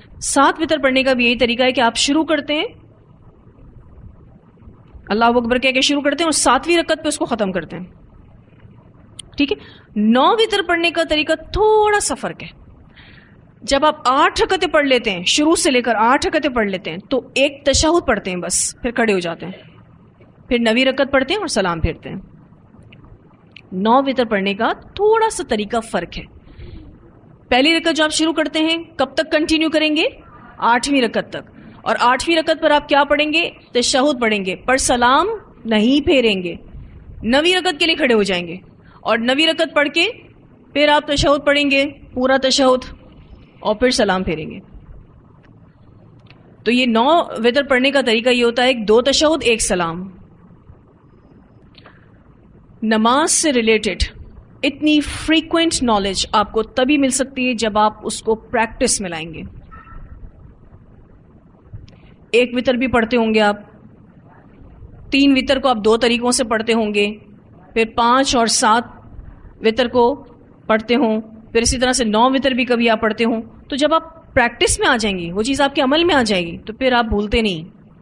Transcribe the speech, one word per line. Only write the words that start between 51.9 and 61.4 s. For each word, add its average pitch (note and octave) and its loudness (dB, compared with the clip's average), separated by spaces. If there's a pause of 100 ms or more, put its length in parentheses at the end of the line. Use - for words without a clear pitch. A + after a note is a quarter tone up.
नमाज A3+ 2
से - 0
related A3 0 (640)
इतनी D4 2
frequent E4 -2
knowledge G3+ 0
आपको G#3+ 0
तभी C4 0
मिल C4+ 2
सकती C4 -4
है B3+ -2
जब G#3+ -2
आप G#3+ 0
उसको A3 -4
practice A3+ -4
में F#3 -8
लाएंगे। E3 -12 (3000)